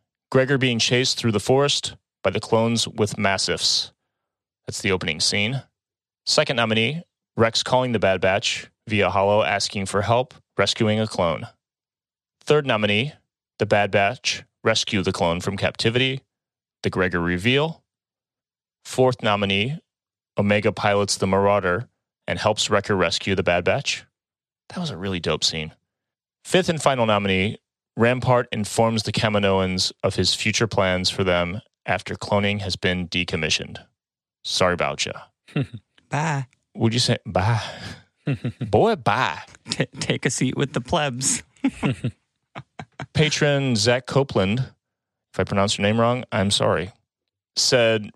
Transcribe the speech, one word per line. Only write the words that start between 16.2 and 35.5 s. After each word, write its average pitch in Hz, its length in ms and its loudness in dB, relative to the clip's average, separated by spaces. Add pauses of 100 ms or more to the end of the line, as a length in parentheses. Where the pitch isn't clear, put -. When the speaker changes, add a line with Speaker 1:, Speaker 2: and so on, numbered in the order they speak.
Speaker 1:
the 101 60 0
Gregor 92 320 0
reveal. 120 640 0 (1040)
Fourth 127 360 2
nominee, 101 580 0 (580)
Omega 104 340 2
pilots 101 460 0
the 101 80 0
Marauder 98 640 2 (380)
and 90 120 -4
helps - 320 0
Wrecker 104 260 0
rescue 90 380 0
the 95 80 0
Bad 87 220 2
Batch. 104 420 -2 (640)
That - 80 -12
was 170 120 -6
a 90 60 -8
really 92 240 -4
dope 80 240 -2
scene. 78 300 -4 (680)
Fifth 180 280 2
and 160 100 -2
final 131 240 2
nominee, 101 540 2 (400)
Rampart 123 520 2
informs 113 520 0
the 107 100 -6
Kaminoans 95 800 0 (100)
of 95 120 0
his 92 200 0
future - 320 0
plans 92 440 0
for - 120 -2
them 90 380 0 (240)
after 92 300 -4
cloning 101 480 -2
has 92 140 -6
been 90 320 -4
decommissioned. 80 760 -4 (600)
"Sorry - 280 2
about 71 320 -2
ya." - 60 -8 (420)